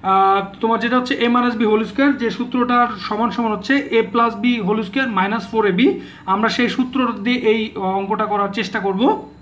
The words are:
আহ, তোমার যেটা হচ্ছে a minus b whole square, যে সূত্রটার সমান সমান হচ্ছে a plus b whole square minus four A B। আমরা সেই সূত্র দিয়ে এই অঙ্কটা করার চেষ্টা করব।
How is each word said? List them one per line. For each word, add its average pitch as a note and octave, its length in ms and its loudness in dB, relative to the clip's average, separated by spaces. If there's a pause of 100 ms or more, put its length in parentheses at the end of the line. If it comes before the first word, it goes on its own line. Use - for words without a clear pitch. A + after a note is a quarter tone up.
আহ, F#3+ 580 2
তোমার A3+ 180 2
যেটা A#3+ 200 2
হচ্ছে B3 280 0
a - 20 2
minus A#3+ 260 2
b G#3+ 60 -6
whole G#3+ 220 4
square, C#4 300 2
যে A3+ 180 -2
সূত্রটার B3 560 0 (120)
সমান A3 300 -2
সমান A3+ 220 -2
হচ্ছে C4+ 400 -2
a A3+ 240 0
plus A#3 160 2 (100)
b A#3+ 200 0
whole G#3+ 220 0
square C4 260 -2
minus G#3 460 -2
four G#3 160 2
A F3+ 80 2
B। C#4+ 200 4 (260)
আমরা G#3 240 0
সেই A#3+ 200 0
সূত্র B3 440 -2 (100)
দিয়ে B3 140 0
এই A3 380 0
অঙ্কটা G3 500 -2
করার G3+ 240 -2
চেষ্টা G#3 300 -4
করব। G3 500 0 (120)